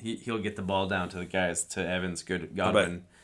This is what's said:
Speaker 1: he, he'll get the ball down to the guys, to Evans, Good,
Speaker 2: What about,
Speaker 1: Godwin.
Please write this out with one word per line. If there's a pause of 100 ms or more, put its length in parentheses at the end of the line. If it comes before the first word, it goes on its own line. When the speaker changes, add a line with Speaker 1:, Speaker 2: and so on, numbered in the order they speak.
Speaker 1:
he,
he'll
get
the
ball
down
to
the
guys,
to
Evans,
Good,
Speaker 2:
What
about,
Speaker 1:
Godwin. (200)